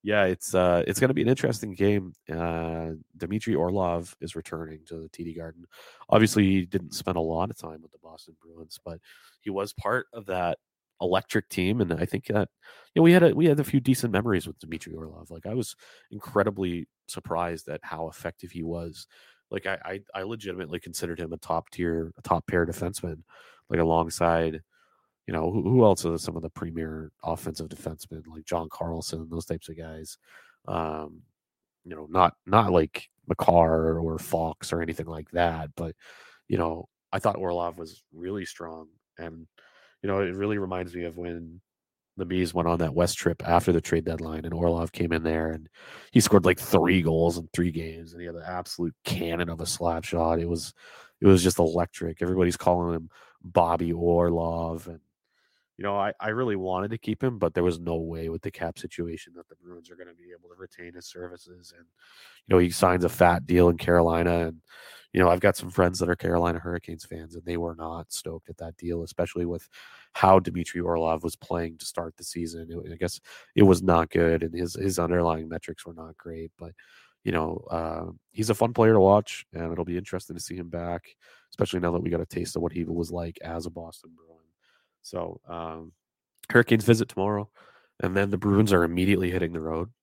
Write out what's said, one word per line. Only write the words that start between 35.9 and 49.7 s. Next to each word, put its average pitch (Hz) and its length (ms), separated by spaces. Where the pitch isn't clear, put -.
you - 100
know, 82 300
I 98 80
thought 104 160
Orlov 87 420
was 80 240
really 90 340
strong, 80 420
and, 82 300
you 98 60
know, 98 140
it 90 120
really 101 240
reminds 92 340
me 87 120
of 85 140
when 85 420
the 95 60
Bees 90 300
went 85 120
on 85 120
that 78 160
West 87 240
trip - 280
after 85 260
the 82 80
trade 82 260
deadline, 80 400
and 82 80
Orlov 85 360
came 85 220
in 80 100
there, 80 280
and 80 180
he 123 80
scored, 95 260
like, 90 120
three 90 440
goals 82 340
in 82 160
three 87 180
games, 82 420
and 85 100
he 87 40
had 85 100
an 82 100
absolute 90 480
cannon 85 460
of 82 100
a - 60
slap 85 380